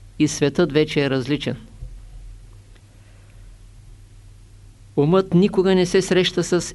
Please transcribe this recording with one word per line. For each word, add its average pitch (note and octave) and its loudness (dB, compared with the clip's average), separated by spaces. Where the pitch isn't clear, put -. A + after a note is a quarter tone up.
и D3+ 2
светът D3 0
вече D3+ 0
е C#3 0
различен. C3 -2
Умът F3+ 2
никога F#3 4
не F3+ 2
се F#3 2
среща F3+ 0
с - -2